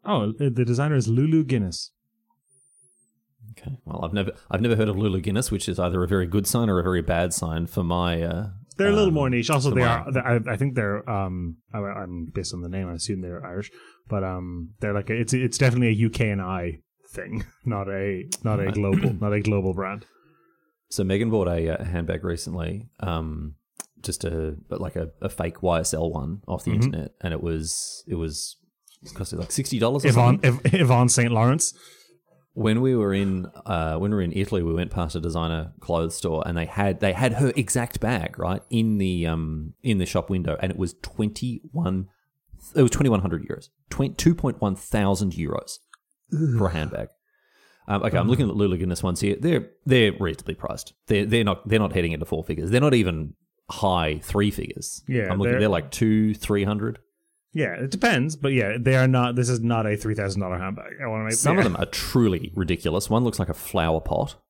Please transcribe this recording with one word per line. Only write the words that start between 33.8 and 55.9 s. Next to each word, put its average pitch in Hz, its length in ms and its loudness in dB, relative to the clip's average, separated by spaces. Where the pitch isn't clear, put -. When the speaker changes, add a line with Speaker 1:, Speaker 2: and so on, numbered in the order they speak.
Speaker 2:
when 98 120 0
we 107 60 2
were 98 60 2
in 87 100 -2
Italy, 98 300 0
we 82 120 0
went 87 160 -2
past 85 240 -2
a 87 60 -4
designer 82 600 -2
clothes 82 360 -2
store, 80 300 -2
and 85 120 -2
they 82 80 -2
had, 98 320 0
they 98 140 2
had 113 220 0
her 131 200 2
exact 120 460 -2
bag, 110 380 -2
right, 90 320 -2
in 110 280 2
the, 90 280 0
um, 78 560 -4
in 110 160 2
the 90 80 0
shop - 220 -2
window, 85 320 -2
and 95 120 -2
it - 60 -6
was 90 240 -2
twenty-one, 110 1040 -4
it 147 80 6
was 123 80 8
twenty-one 117 300 4
hundred 87 260 -2
euros, - 220 -12
twen-, - 240 -4
two 165 200 4
point 135 260 -2
one 101 140 2
thousand 98 600 0
euros. - 440 -6
For 143 340 2
a 90 40 2
Speaker 1:
Ugh. 82 40 -2
Speaker 2:
handbag. 69 360 -4
Um, 101 160 0
okay, 104 120 0
I'm 87 80 2
Speaker 1:
Ugh. 113 60 2
Speaker 2:
looking 123 180 4
at - 80 -2
Lulu 98 220 2
Goodness 90 240 -2
ones 92 180 -2
here. 101 180 0
They're, 143 300 0
they're 120 340 4
reasonably - 360 -4
priced. - 380 -10
They're, 101 180 4
they're 113 180 2
not, 101 240 0
they're 107 100 4
not 104 140 2
heading 85 200 2
into 78 140 -6
four 80 180 -4
figures. 80 260 -4
They're 120 100 4
not 143 140 6
even 85 400 0
high 85 520 2
three 104 280 2
figures. - 580 -10
Speaker 1:
Yeah, 113 220 -2
Speaker 2:
I'm 95 80 0
looking, 98 140 2
Speaker 1:
they're 127 80 2
Speaker 2:
they're, 107 80 4
like, 85 220 0